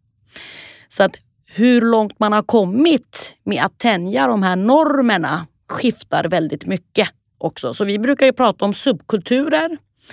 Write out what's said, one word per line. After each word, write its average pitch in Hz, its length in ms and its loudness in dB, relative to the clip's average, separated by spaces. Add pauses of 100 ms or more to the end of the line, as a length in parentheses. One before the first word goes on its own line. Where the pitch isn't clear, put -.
(880)
Så - 140 0
att 190 140 0 (300)
hur 240 340 2
långt 220 380 0
man 208 140 0
har 208 100 2
kommit 233 1000 0
med 190 200 -2
att - 140 -6
tänja 214 500 0
de 220 160 0
här 185 120 0
normerna 214 920 2 (220)
skiftar - 540 -2
väldigt 160 420 -2
mycket 190 440 -4 (280)
också. 123 360 -8
Så 208 120 -2
vi 202 140 -2
brukar 269 260 2
ju 254 80 4
prata 226 320 0
om 202 80 -2
subkulturer 285 1040 -2 (360)